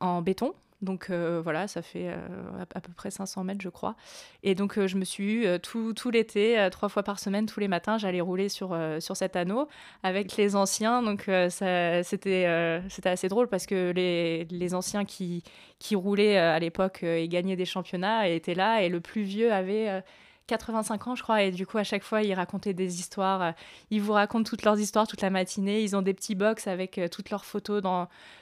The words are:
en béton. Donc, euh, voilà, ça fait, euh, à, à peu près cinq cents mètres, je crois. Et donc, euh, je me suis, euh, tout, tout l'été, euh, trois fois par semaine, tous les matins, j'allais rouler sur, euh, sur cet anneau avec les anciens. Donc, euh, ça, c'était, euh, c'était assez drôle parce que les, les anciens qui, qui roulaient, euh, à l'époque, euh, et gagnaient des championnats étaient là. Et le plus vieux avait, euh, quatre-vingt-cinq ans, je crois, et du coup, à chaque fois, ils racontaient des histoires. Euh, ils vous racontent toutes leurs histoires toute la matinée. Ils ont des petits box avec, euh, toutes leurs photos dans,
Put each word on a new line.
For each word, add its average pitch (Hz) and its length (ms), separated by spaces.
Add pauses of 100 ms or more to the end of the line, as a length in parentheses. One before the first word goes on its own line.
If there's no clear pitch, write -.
en 175 220
béton. 190 320 (260)
Donc, 190 300
euh, 170 340
voilà, 170 240
ça 170 140
fait, 175 260
euh, 170 80 (420)
à, 180 200
à - 20
peu 185 160
près - 140
cinq - 160
cents - 180
mètres, 196 160
je 190 80
crois. 202 280 (460)
Et 196 120
donc, 196 240
euh, 196 80
je 190 100
me 190 80
suis, 208 420
euh, 180 120
tout, 226 340
tout 214 160
l'été, 226 500
euh, 196 120
trois 202 180
fois 202 140
par 202 160
semaine, 202 260
tous 214 160
les 202 80
matins, 196 300
j'allais 185 240
rouler 185 260
sur, 190 240
euh, 160 260
sur 170 160
cet 190 220
anneau 202 320 (340)
avec 190 360
les 202 180
anciens. 214 460
Donc, 208 260
euh, 180 220
ça, 175 520
c'était, 185 440
euh, 170 420
c'était 190 220
assez 180 180
drôle 233 200
parce 190 180
que 185 280
les, 170 520
les 175 280
anciens 190 300
qui, 175 380 (360)
qui - 180
roulaient, 202 420
euh, 165 180
à - 40
l'époque, 190 420
euh, 165 160
et 165 100
gagnaient 180 280
des 180 100
championnats 190 600
étaient 170 280
là. 214 260
Et 180 80
le 175 140
plus 214 200
vieux 208 300
avait, 202 380
euh, 190 100 (460)
quatre-vingt-cinq 220 600
ans, 247 80
je 240 80
crois, 220 200
et 196 80
du 185 160
coup, - 120
à 208 60
chaque 196 180
fois, 214 200
ils 202 120
racontaient 185 400
des 180 260
histoires. 190 400
Euh, 170 100 (380)
ils 214 140
vous 208 100
racontent 208 320
toutes 214 180
leurs 208 160
histoires 214 280
toute - 160
la 190 80
matinée. 196 520
Ils 202 140
ont 196 60
des 190 100
petits 190 220
box 208 320
avec, 185 320
euh, 175 100
toutes - 220
leurs 202 160
photos 208 340
dans, 185 300 (320)